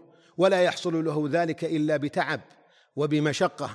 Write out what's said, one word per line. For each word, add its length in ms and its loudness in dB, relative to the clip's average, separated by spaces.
ولا 240 4
يحصل 440 0
له 260 -2
ذلك 340 0
إلا 320 0
بتعب 440 -4
وبمشقة. 800 0